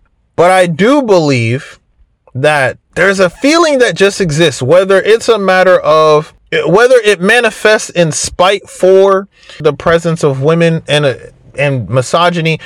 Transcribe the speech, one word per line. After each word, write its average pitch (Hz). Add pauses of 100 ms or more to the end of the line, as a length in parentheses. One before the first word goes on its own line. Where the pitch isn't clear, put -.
(360)
But 170
I 185
do 208
believe 143 (540)
that 135 (160)
there's 190
a 185
feeling 302
that 220
just 196
exists, 165
whether 185
it's 226
a 226
matter 185
of, 156 (340)
whether 233
it 208
manifests 214
in 165
spite 190
for 190 (300)
the 147
presence 165
of 135
women 165
and, 147
uh, 127 (440)
and 131
misogyny, 165